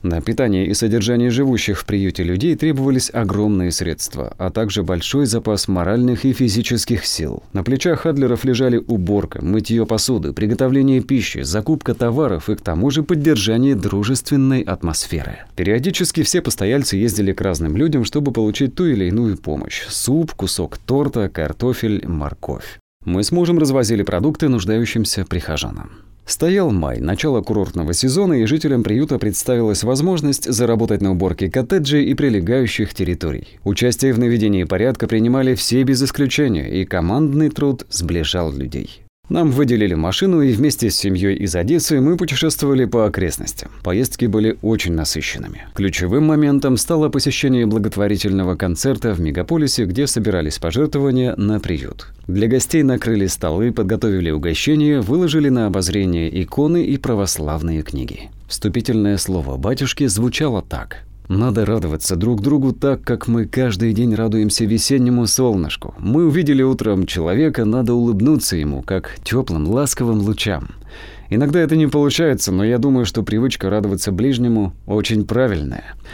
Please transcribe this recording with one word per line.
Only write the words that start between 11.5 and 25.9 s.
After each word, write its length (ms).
товаров 540
и 60
к 60
тому 320
же 100
поддержание 720
дружественной 840
атмосферы. 760
Периодически 640
все 180
постояльцы 580
ездили 340
к 80
разным 360
людям, 280
чтобы 260
получить 460
ту 80
или 220
иную 300
помощь: 520
суп, 460
кусок 420
торта, 520
картофель, 760
морковь. 720
Мы 200
с 80
мужем 260
развозили 460
продукты 440
нуждающимся 760
прихожанам. 680